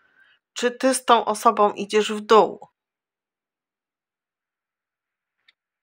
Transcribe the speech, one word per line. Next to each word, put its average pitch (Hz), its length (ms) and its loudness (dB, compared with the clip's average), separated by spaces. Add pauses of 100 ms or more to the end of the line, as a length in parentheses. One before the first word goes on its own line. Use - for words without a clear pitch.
(540)
czy 240 180 -4
ty 262 220 -2
z 254 120 -8
tą 233 200 2
osobą 214 480 0
idziesz 214 400 -4
w 214 80 -8
dół? 214 460 2 (3250)